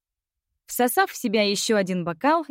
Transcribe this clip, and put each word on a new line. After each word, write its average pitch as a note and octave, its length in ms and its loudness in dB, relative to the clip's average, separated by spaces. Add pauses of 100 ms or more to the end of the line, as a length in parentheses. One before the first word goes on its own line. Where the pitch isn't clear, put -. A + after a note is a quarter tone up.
(680)
Всосав B3+ 440 0
в - 60 -14
себя G#3+ 260 0
ещё G#3 340 0
один F#3 280 -2
бокал, C4+ 460 0